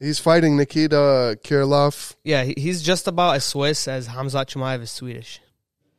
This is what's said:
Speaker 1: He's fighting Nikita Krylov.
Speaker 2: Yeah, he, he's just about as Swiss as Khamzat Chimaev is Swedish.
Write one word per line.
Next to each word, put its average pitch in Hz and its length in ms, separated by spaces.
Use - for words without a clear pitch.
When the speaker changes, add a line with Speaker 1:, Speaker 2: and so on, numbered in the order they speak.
Speaker 1:
He's 147 180
fighting 160 380
Nikita 143 880
Krylov. 143 680
Speaker 2:
Yeah, 143 180
he, 131 140
he's 165 240
just 175 260
about 175 300
as 131 80
Swiss 143 420
as 131 220
Khamzat 135 380
Chimaev 131 340
is 113 100
Swedish. 123 480